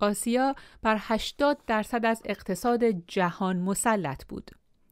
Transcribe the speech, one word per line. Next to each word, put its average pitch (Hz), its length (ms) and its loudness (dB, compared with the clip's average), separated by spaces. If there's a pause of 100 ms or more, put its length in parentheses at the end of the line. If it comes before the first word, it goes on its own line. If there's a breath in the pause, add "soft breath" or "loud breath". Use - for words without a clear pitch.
آسیا 233 540 2 (280 loud breath)
بر 220 180 2
هشتاد 285 640 0
درصد 220 400 0
از 226 180 0
اقتصاد 226 600 0
جهان 185 720 0
مسلط 185 680 -2
بود. - 240 -12 (420)